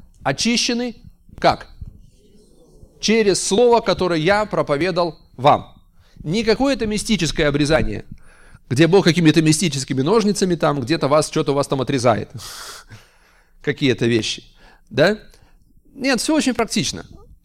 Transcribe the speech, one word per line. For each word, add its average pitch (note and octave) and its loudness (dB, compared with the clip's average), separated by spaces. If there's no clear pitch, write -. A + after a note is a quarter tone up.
очищены A#3 -2
как? D3+ 0
Через G#3 2
слово, A#3 4
которое E3+ -2
я G3+ 2
проповедал E3 -2
вам". B2 2
Не G3+ -2
какое-то A#3 0
мистическое F3 -2
обрезание, C#3 0
где C3+ 4
Бог F3+ 4
какими-то E3 4
мистическими C#3+ 0
ножницами G3 0
там D3+ -2
где-то C#3 -2
вас, B2+ 2
что-то D3+ -2
у - -2
вас C#3+ 0
там C3+ -4
отрезает. A#2+ 0
<laughs> - -20
Какие-то B2+ -2
вещи. A#2 -2
Да? F3+ 0
Нет, B3 -2
всё D4+ -2
очень C4 0
практично. D3 -6